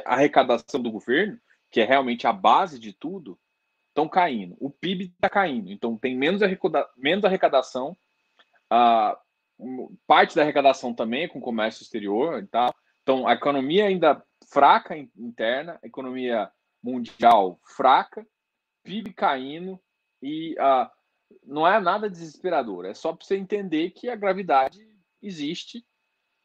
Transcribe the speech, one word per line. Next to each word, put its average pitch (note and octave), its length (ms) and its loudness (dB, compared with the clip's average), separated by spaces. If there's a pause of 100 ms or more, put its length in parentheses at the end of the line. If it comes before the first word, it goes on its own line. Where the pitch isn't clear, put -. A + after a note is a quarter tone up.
arrecadação B2+ 800 0
do A#2+ 80 -6
governo, D3 480 -2 (320)
que A#2+ 100 0
é A2 40 4
realmente B2+ 420 0
a A#2 60 4
base B2+ 460 2
de A2 140 -16
tudo, D#3 460 -14 (560)
tão D#3 140 0
caindo. B2+ 520 -2
O C3+ 80 -6
pib F3+ 500 -8
tá G3 120 0
caindo. B2+ 420 -2
Então, A#2 240 -6
tem B2+ 180 -4
menos D#3+ 280 0
arrecada-, F#3 540 -2
menos E3+ 280 0
arrecadação. D3+ 720 0 (720)
Ah, A2+ 500 4 (400)
um, - 380 -12 (100)
parte E3+ 300 4
da D#3 60 6
arrecadação C#3 500 2
também A#2+ 300 -4
é F3 60 -4
com C#3+ 120 -16
comércio A2+ 420 -4
exterior A2 600 -4
e G2 40 -14
tal. A#2+ 280 0 (280)
Então, C3 240 0
a A#2+ 60 6
economia C#3+ 540 0
ainda E3 360 2 (280)
fraca E3+ 440 4
in-, C#3+ 220 -14
interna, A#2+ 680 -6
a - 40 -16
economia B2+ 640 -6 (320)
mundial A#2 840 2
fraca, D#3 640 2 (560)
pib G3 320 -10
caindo D#3+ 680 -4 (420)
e, D#3 360 -8
ah, C3 320 2 (540)
não D3+ 220 -2
é G3+ 140 4
nada G#3 280 -2
desesperador. D#3 760 -6
É G2+ 100 -10
só - 180 -6
pra - 140 -18
você G3 100 -2
entender F#3+ 540 -4
que - 180 -14
a A#3+ 80 -6
gravidade F#3+ 720 0 (360)
existe F3 640 -10 (600)